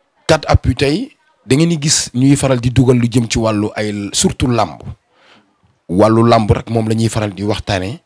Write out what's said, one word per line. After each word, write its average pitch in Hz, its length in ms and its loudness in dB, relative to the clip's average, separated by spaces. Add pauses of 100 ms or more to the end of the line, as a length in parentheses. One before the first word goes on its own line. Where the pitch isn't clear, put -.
(260)
quatre 156 200 2
appuis 135 280 2
tey, 156 420 -2 (300)
da 131 100 2
ngeen 165 140 2
di 170 100 0
gis - 340 -2
ñuy 135 220 4
faral 131 240 0
di 120 100 -2
dugal 123 280 4
lu 120 120 0
jëm 113 200 -2
ci - 80 -2
wàllu 107 360 -2
ay, 104 380 -6
surtout - 360 -2
làmb. 98 340 -2 (1040)
Wàllu 107 340 4
làmb 113 280 4
rek - 180 -2
moom 117 220 -2
la - 40 0
ñuy 113 140 0
faral 107 240 -4
di 92 100 -10
waxtaane 104 640 -6